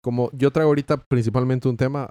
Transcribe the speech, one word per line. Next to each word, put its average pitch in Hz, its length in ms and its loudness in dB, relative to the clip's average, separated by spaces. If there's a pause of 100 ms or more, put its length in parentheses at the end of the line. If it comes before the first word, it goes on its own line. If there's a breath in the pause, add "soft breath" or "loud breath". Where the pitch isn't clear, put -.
Como 120 300 -2
yo 139 180 2
traigo 160 180 2
ahorita 143 280 0 (120)
principalmente 127 580 0
un 120 100 0
tema, 135 340 -2